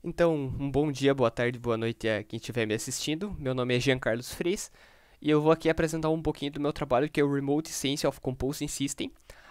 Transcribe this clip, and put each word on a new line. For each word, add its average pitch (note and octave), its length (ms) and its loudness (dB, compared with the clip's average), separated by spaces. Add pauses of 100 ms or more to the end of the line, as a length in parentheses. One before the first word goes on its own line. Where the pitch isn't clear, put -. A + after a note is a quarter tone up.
Então, D#3+ 480 2
um C#3 140 -4
bom C#3+ 220 2
dia, C3+ 200 4
boa B2+ 200 2
tarde, B2 260 -2
boa A#2 180 0
noite A2+ 320 -2
a G#2+ 140 0
quem A2+ 140 -10
estiver A#2 280 -2
me G#2+ 100 0
assistindo. D#3+ 680 -4
Meu C3 120 -2
nome B2+ 240 0
é B2 40 4
Jean B2+ 180 2
Carlos A#2+ 340 -2
Freitas F3+ 380 -4 (500)
e D3 80 -2
eu D3+ 140 4
vou D#3 80 6
aqui D#3+ 180 4
apresentar D#3+ 420 0
um D#3+ 120 0
pouquinho D3 300 -4
do D3 80 -8
meu C#3+ 120 0
trabalho, C#3 380 2
que D#3 100 0
é C#3+ 40 6
o C#3+ 100 2
Remote C#3+ 360 0
Sensing C#3+ 360 -2
of C3+ 140 0
Composing C3+ 480 -4
System, - 420 -4 (400)